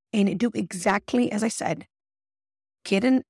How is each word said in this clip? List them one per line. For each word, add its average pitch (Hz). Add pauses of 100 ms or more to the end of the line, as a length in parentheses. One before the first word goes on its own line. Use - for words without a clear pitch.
(120)
and 196
do 233
exactly 208
as 214
I 226
said. - (1000)
Get 196
an 262